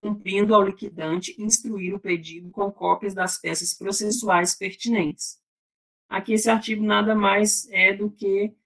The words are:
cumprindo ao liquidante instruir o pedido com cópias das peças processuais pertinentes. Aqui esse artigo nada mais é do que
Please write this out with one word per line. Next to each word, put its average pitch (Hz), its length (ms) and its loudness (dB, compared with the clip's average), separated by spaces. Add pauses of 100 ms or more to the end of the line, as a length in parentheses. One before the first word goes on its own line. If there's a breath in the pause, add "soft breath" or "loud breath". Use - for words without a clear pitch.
cumprindo 208 540 0
ao 208 80 8
liquidante 180 720 -4
instruir 208 560 -2
o 202 60 -6
pedido 175 520 -6
com 202 200 -2
cópias 190 420 0
das 185 240 -2
peças 165 380 -4
processuais 196 800 0
pertinentes. 196 880 -4 (680)
Aqui 196 260 -2
esse 220 140 2
artigo 220 360 0
nada 208 280 2
mais 208 580 2
é 190 220 4
do 208 160 -2
que 202 460 0 (100)